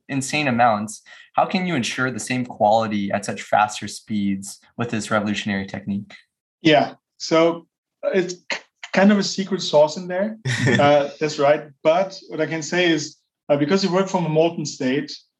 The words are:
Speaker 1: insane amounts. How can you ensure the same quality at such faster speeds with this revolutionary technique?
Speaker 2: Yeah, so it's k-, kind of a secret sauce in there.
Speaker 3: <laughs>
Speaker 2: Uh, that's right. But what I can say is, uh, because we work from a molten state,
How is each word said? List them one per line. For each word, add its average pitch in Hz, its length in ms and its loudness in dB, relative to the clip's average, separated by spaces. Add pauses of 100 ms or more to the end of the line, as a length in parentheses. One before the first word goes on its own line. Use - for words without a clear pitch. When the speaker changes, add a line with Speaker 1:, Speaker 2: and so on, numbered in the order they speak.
Speaker 1:
insane 143 400 -2
amounts. 113 540 2 (320)
How 151 120 2
can 180 220 -2
you 170 80 0
ensure 127 340 -2
the 110 120 -6
same 127 240 -4
quality 104 680 0
at 101 140 -2
such 107 160 -8
faster 107 480 0
speeds 98 680 -4 (180)
with 113 140 -4
this 107 200 -4
revolutionary 101 540 -2
technique? 101 480 -8 (480)
Speaker 2:
Yeah, 151 320 4 (240)
so 165 500 0 (460)
it's 180 220 0 (140)
k-, - 100 -8 (340)
kind 196 180 6
of 202 60 4
a 190 60 0
secret 190 380 -6
sauce 151 360 2
in 180 100 -10
there. 190 340 -4
Speaker 3:
<laughs> 127 260 -2 (120)
Speaker 2:
Uh, 143 300 4 (100)
that's 151 180 -4
right. 147 300 2 (160)
But 170 340 2 (120)
what 156 100 -8
I 156 60 0
can 160 160 -6
say 175 280 0
is, 156 280 -2 (320)
uh, 147 80 4
because 190 280 2
we 175 60 0
work 185 160 0
from 175 180 -2
a 156 40 -2
molten 160 360 2
state, 139 460 -4 (280)